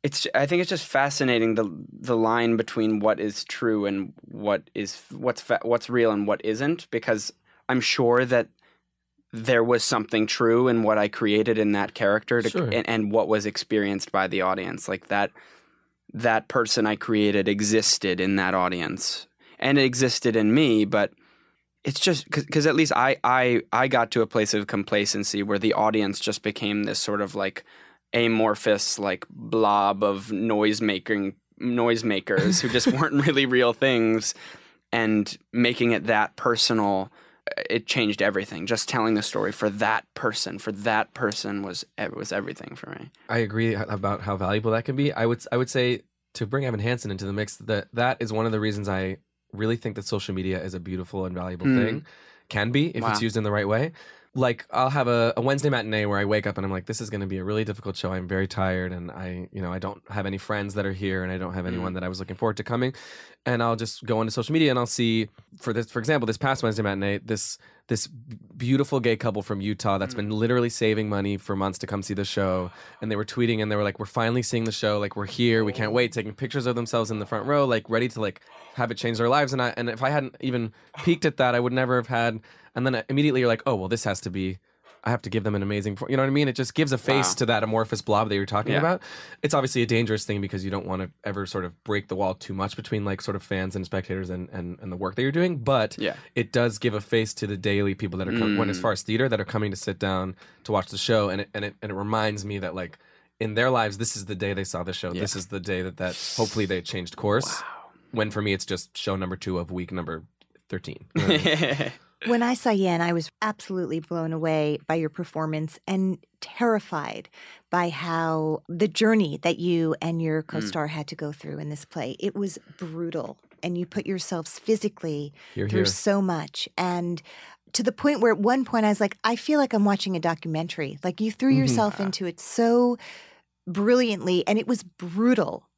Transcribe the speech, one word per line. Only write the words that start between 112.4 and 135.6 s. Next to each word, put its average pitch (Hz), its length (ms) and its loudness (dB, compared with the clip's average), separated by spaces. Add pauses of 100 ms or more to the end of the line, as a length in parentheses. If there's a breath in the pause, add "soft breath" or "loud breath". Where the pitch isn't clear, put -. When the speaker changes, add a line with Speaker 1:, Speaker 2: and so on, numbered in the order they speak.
Speaker 3:
I 240 120 2
saw 247 160 0
Yen, 190 300 2
I 170 140 0
was 160 160 -2 (100)
absolutely 185 600 -4
blown 160 320 -6
away 156 540 0
by 160 100 0
your 160 120 -2
performance 156 800 -6
and 190 320 0 (220)
terrified 180 880 -2 (420 loud breath)
by 175 180 2
how 160 800 -2
the 175 200 0
journey 202 540 4
that 170 160 2
you 170 440 2
and 165 180 -2
your 156 220 0
Speaker 1:
Mm. - 60 -12
Speaker 3:
co-star 170 400 -4
had 151 200 -6
to 156 80 -12
go 147 160 -6
through 147 260 -12
in 151 120 -8
this 147 160 -10
play. 131 340 -8
It 196 140 -4
was 196 240 -4 (180)
brutal, 165 600 -8 (240)
and 170 160 -4
you 175 80 -4
put 196 200 -6
yourselves 180 520 -6
physically 160 720 -2 (220 loud breath)
Speaker 2:
Hear, - 140 -2
Speaker 3:
through 185 120 2
Speaker 2:
hear. 185 60 2
Speaker 3:
so 202 340 2
much. 165 560 -2
And 175 460 -2 (500 loud breath)
to - 100 -2
the 220 100 2
point 285 280 0
where 226 120 6
at 208 60 2
one 240 280 2
point 220 180 2
I 214 60 6
was 208 100 2
like, 202 240 0
"I 233 120 2
feel 302 220 2
like 277 140 2
I'm 208 120 4
watching 202 320 2
a 165 40 -2
documentary." 160 840 -4
Like, 185 180 -4
you 220 120 0
threw 262 200 2
Speaker 2:
Mm-hmm. 269 80 8
Speaker 3:
yourself 233 400 4
Speaker 1:
Ah. - 40 0
Speaker 3:
into 190 220 -4
it 170 140 -6
so 240 580 4 (680 loud breath)
brilliantly, 202 800 2
and 196 120 4
it - 80 -2
was 233 160 0
brutal. 185 840 0 (120)